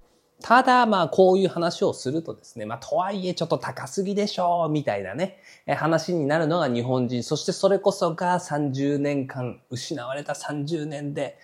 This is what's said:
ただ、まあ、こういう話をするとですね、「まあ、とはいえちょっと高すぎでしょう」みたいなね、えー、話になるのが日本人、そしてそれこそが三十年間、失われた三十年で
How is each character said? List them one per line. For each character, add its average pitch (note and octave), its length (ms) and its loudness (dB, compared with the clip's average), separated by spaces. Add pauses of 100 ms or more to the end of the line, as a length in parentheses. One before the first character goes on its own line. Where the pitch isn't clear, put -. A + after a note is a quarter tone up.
(420)
た B3 200 6
だ、 B3 240 6
ま G3+ 160 4
あ、 D#3 60 0
こ F#3 240 6
う F#3+ 60 4
い G3 80 2
う - 20 2
話 F3 340 -2
を E3+ 100 2
す - 180 -6
る D#3+ 120 -2
と B2 120 -10
で - 100 -20
す - 140 -18
ね、 G#2+ 80 -8
「ま A2+ 100 -8
あ、 - 20 -12
と - 180 -4
は F#3 140 0
い F#3+ 160 -4
え F3+ 80 -2
ち - 80 -4
ょ D#3+ 40 -2
っ - 20 -10
と D#3+ 100 0
高 - 280 -8
す - 180 -4
ぎ G3 100 -2
で G3+ 120 0
し - 120 -6
ょ F3 300 2
う」 - 20 0
み D3+ 140 0
た G#2 120 0
い G2+ 60 -4
な F#2+ 120 -8
ね、 F#3+ 240 -4 (280)
え - 60 0
ー、 C#3+ 40 0
話 D#3+ 360 0
に D#3+ 140 0
な D3+ 120 2
る E3 80 2
の E3 120 2
が D3+ 100 2
日 A#2+ 140 0
本 B2+ 260 0
人、 A#2+ 140 -2
そ D3+ 140 -2
し - 80 -4
て F#3+ 80 -2
そ - 160 2
れ G3 100 4
こ G3 120 4
そ F#3 240 -2
が F3+ 240 0
三 D3 340 -2
十 C#3+ 260 0
年 C#3+ 280 -2
間、 B2+ 340 -8 (100)
失 B2 340 -8
わ C3 100 -6
れ C#3+ 100 -8
た D3 100 -6
三 D3 320 -6
十 D#3 180 -4
年 D3 300 -8
で D3 300 -6